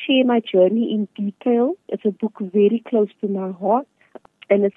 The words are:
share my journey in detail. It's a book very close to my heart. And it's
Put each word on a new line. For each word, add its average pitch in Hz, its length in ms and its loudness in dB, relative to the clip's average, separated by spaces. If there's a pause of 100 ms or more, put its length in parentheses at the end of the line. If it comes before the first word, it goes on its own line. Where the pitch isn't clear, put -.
share 262 160 2
my 240 160 2
journey 208 540 2
in 208 220 -2
detail. 240 600 -2 (140)
It's - 160 -6
a 208 60 0
book 214 280 -8
very 208 480 2
close 208 220 0 (100)
to 214 80 -6
my 190 240 -6
heart. 196 360 -2 (600)
And 202 140 2
it's 202 140 0